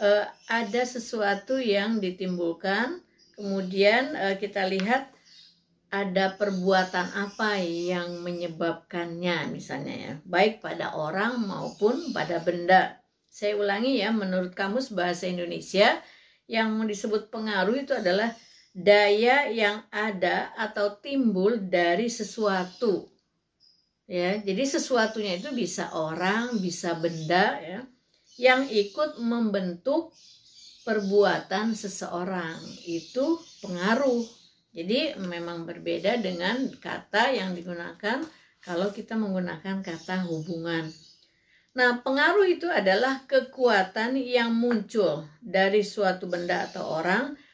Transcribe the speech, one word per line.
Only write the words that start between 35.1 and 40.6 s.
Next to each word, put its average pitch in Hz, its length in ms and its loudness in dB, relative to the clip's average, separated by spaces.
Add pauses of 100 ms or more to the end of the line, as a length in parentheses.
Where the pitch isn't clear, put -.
memang 170 480 -8
berbeda 170 480 -2
dengan 196 480 -2 (160)
kata 214 480 0
yang 190 240 -2
digunakan 175 640 -6 (400)
kalau 185 320 -4
kita 208 240 -10
menggunakan 190 720 -4
kata 180 400 -4
hubungan. 165 640 -4 (880)